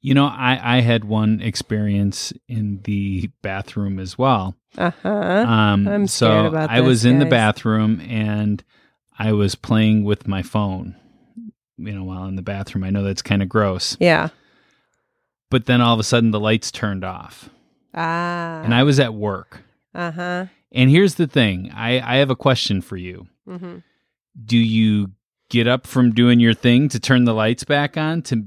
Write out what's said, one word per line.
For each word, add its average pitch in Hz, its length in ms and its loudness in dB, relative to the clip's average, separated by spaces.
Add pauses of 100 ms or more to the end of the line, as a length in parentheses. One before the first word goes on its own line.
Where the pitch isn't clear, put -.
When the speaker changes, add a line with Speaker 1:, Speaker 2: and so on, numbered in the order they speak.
Speaker 1:
You 139 120 -2
know, 139 140 4
I, 127 340 -2
I 120 200 0
had 117 240 2
one 107 360 0
experience 104 880 -2 (160)
in 104 360 -6
the 98 480 -4 (100)
bathroom 98 560 -6
as 92 220 -10
well. 107 360 0 (220)
Speaker 2:
Uh-huh. 180 320 -4
Speaker 1:
Um, 208 800 2
Speaker 2:
I'm 202 180 0
Speaker 1:
so 120 220 0
Speaker 2:
scared 107 180 4
about 156 240 -2
Speaker 1:
I 117 120 2
was 127 200 4
Speaker 2:
this, 123 100 4
Speaker 1:
in 135 60 6
the 143 80 4
Speaker 2:
guys. 123 60 0
Speaker 1:
bathroom 110 760 2
and 107 560 -2 (540)
I 107 140 0
was 104 240 0
playing 110 480 2
with 101 240 -2
my 95 160 -4
phone, 95 520 -6 (840)
you 104 120 -10
know, 98 120 -10
while 92 220 -10
in 95 100 -8
the 92 80 -8
bathroom. 98 400 -6
I 95 80 -4
know 101 100 0
that's 98 220 -4
kinda 98 240 0
gross. 95 520 -2
Speaker 2:
Yeah. 160 280 4 (1200)
Speaker 1:
But 123 160 0
then 123 160 4
all 117 140 4
of 110 40 -2
a 107 40 0
sudden 117 260 2
the 107 100 0
lights 107 320 0
turned 98 320 -6
off. - 460 -14 (460)
Speaker 2:
Ah. 170 680 -6
Speaker 1:
And 113 100 -2
I 123 100 4
was 143 160 4
at 120 140 0
work. 104 500 -8 (300)
Speaker 2:
Uh-huh. 175 520 -8 (260)
Speaker 1:
And 131 180 4
here's 170 260 4
the 165 120 0
thing. 98 460 0
I, 120 420 -4
I - 20 4
have 139 120 2
a 127 60 0
question 113 460 0
for 98 160 -12
you. 90 300 -14 (200)
Speaker 2:
Mm-hmm. 180 300 -14 (680)
Speaker 1:
Do 117 140 0
you 110 540 2 (380)
get 117 180 0
up 127 200 0
from 123 260 2
doing 120 260 6
your 117 140 6
thing 123 360 4
to 117 100 -4
turn 123 240 2
the 120 100 2
lights 110 300 -2
back 143 340 -2
on 156 260 -4
to 113 240 -4